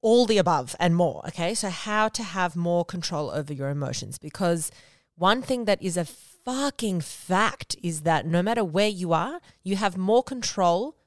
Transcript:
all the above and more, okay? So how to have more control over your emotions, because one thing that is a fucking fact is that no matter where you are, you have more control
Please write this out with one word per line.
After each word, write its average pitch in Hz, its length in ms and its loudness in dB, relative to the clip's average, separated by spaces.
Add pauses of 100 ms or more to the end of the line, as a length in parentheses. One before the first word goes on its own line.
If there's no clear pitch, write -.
all 233 240 6
the 214 100 4
above 160 420 2
and 170 160 4
more, 170 340 0
okay? 175 260 -4
So 202 160 -4
how 214 380 0
to 220 140 -6
have 180 320 -2
more 170 300 2
control 160 460 -4
over 147 240 -4
your 139 160 -4
emotions, 135 480 -6
because 170 520 -2 (460)
one 196 240 2
thing 247 240 -2
that 202 180 2
is 175 140 -2
a 175 80 -2
fucking 254 960 -4
fact - 800 -2
is 160 200 -4
that 156 240 2
no 170 160 2
matter 226 220 0
where 185 220 2
you 180 280 0
are, 247 260 -2 (220)
you 190 140 -2
have 190 200 0
more 208 260 4
control 214 720 0 (120)